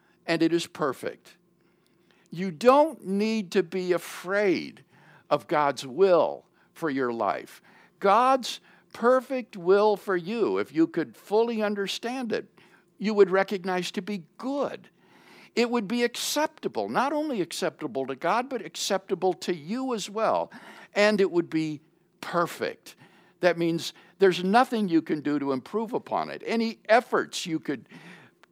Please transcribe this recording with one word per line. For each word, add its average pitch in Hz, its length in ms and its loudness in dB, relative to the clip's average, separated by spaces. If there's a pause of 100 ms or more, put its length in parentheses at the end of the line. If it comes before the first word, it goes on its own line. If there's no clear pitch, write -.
(260)
and 165 160 0
it 165 120 4
is 170 120 -2
perfect. - 680 -8 (960)
You 180 180 -6
don't 254 560 4
need 202 460 -2
to 196 100 2
be 180 300 -2
afraid 175 920 -2 (460)
of 147 180 -2
God's 143 380 0
will 139 600 2 (260)
for 160 180 -6
your 131 240 -2
life. 90 480 -4 (380)
God's 240 640 2 (320)
perfect 254 640 0
will 202 400 4
for 190 200 -2
you, 175 420 0
if 104 160 -2
you 160 140 4
could 151 280 -6
fully 226 460 0
understand 214 680 -4
it, - 160 -4 (500)
you 214 160 -2
would 202 160 6
recognize 185 640 0
to 208 100 -6
be 185 220 -8 (140)
good. 269 520 -6 (680)
It 233 140 2
would 226 180 -2
be 240 160 -2
acceptable, 233 840 -2
not 233 240 0
only 294 280 -2
acceptable 143 640 -6
to 135 80 -6
God, 220 340 -2
but 220 160 -8
acceptable 185 680 -2
to 180 200 -6
you 226 400 -6
as 208 160 -6
well. 175 420 -2 (440)
And 208 260 4
it 190 80 4
would 165 200 0
be 156 320 -4 (400)
perfect. - 720 -4 (460)
That 175 160 4
means 170 360 -2 (260)
there's 180 240 4
nothing 220 440 4
you 160 140 2
can 160 180 -4
do 147 180 -2
to 139 140 -2
improve 214 420 -4
upon 82 360 -4
it. 71 160 -10
Any 226 420 -2
efforts 214 580 2
you 160 140 -4
could 139 300 -8 (640)